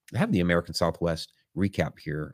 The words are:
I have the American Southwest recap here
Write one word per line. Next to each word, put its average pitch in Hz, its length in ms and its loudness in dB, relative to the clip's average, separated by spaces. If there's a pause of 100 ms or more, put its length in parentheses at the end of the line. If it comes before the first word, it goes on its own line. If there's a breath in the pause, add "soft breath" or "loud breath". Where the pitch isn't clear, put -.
(160)
I - 20 -2
have 214 140 2
the 101 80 4
American 85 340 2
Southwest 82 600 -2 (220)
recap 95 440 -2
here 76 340 -8